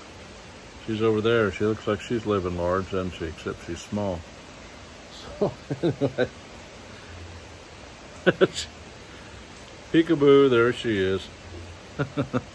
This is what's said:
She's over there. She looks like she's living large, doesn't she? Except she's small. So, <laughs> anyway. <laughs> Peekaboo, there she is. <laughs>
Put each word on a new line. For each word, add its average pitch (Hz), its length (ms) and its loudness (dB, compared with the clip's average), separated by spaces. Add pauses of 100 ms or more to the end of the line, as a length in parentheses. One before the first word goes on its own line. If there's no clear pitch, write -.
(880)
She's 107 140 -2
over 110 220 4
there. 113 280 6
She 95 140 -2
looks 107 220 0
like 104 160 0
she's 110 240 -2
living 92 320 2
large, 92 320 0
doesn't 92 220 -2
she? 85 120 -8
Except 87 420 -8
she's 82 140 -6
small. 101 400 -2 (1160)
So, 190 140 2 (160)
<laughs> - 140 -6
anyway. 135 460 0 (2000)
<laughs> 175 100 6 (1600)
Peekaboo, 143 580 8
there 120 220 6
she 113 260 0
is. 95 280 2 (680)
<laughs> 139 100 -2 (480)